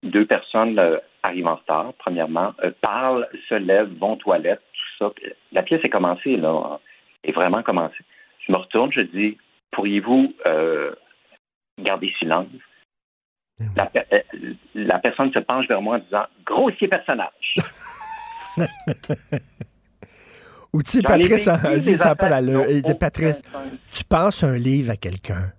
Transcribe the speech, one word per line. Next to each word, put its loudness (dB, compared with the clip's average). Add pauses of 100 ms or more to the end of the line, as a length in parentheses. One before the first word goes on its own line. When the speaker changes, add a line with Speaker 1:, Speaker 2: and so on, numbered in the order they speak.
Speaker 1:
deux 2
personnes, 0
euh, 4 (240)
arrivent -2
en 0
retard, -4
premièrement, -2 (100)
euh, -2 (100)
parlent, -2 (220)
se -2
lèvent, 0
vont -2
aux -4
toilettes, 0 (100)
tout -10
ça. -2
Puis -20 (260)
la 0
pièce 0
est 0
commencée, 0
là, -2 (460)
est -2
vraiment 2
commencée. -2 (420)
Je 2
me 2
retourne, 0
je 0
dis, « -2 (360)
Pourriez-vous, 2 (120)
euh, 0 (920)
garder -2 (100)
silence ? » 0 (1120)
Speaker 2:
Ben -6
oui. -6
Speaker 1:
La 2
per-, -2
euh, 4 (540)
la 0
personne 0
se 2
penche -2
vers 0
moi -2
en -2
disant, « -4 (220)
Grossier 0
personnage. » -4 (1040)
Speaker 2:
<laughs> 0 (2000)
Ou 2
tu -2
sais, 4
Speaker 1:
J'en 8
ai 6
Speaker 2:
Patrice, 6
Speaker 1:
vécu 6 (180)
Speaker 2:
hein, 2
Speaker 1:
des 4
Speaker 2:
ça 6
a 4
pas 2
Speaker 1:
affaires 4
Speaker 2:
d'allure. 2
Speaker 1:
qui 2
n'ont 0
Speaker 2:
Et 2
Patrice, 0
Speaker 1:
aucun -12
sens. -10 (240)
Speaker 2:
tu -6
passes 2
un 2
livre 2
à -2
quelqu'un -6